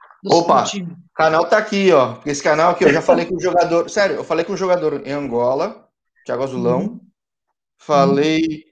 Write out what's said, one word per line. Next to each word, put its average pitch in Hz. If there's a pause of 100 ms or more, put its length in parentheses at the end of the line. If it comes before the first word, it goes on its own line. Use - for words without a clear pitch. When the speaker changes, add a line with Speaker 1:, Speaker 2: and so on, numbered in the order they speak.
(240)
Speaker 1:
do, 190
Speaker 2:
Opa, 160
Speaker 1:
do -
time. 185 (180)
Speaker 2:
canal 160
tá 214
aqui, 196
ó. 123
Esse 143
canal 160
aqui, 170
eu 147
já 160
falei 170
com 180
o 165
jogador, 170
sério, 196
eu 123
falei 165
com 196
o -
jogador 160
em 135
Angola, 139 (400)
Thiago 123
Azulão. 127
Speaker 1:
Uhum. 214 (800)
Speaker 2:
Falei 143
Speaker 1:
Uhum. 160